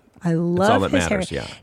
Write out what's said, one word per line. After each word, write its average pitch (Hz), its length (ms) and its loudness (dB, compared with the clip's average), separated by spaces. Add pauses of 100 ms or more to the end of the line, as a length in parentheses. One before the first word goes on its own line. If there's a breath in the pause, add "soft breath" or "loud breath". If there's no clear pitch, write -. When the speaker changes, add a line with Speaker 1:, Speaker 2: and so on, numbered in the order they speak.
(240)
Speaker 1:
I 175 60 0
Speaker 2:
That's 165 100 2
Speaker 1:
love 175 320 2
Speaker 2:
all 247 100 4
that 185 100 0
Speaker 1:
his - 180 2
Speaker 2:
matters, 190 200 -2
Speaker 1:
hair. 69 120 -6
Speaker 2:
yeah. - 60 -10 (140)